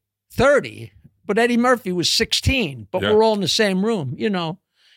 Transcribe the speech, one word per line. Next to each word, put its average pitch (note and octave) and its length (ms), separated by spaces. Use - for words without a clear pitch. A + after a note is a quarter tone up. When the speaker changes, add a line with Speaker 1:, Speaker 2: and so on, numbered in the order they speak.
Speaker 1:
thirty, D3 600
but G3+ 120
Eddie A#3+ 200
Murphy B3 340
was F3 180
sixteen, D3 800
but F#3 120
Speaker 2:
Yeah. G#3 100
Speaker 1:
we're G#3+ 100
all A3 120
in G3+ 80
the D#3 60
same G3 360
room, E3+ 320
you A3 140
know? E3+ 280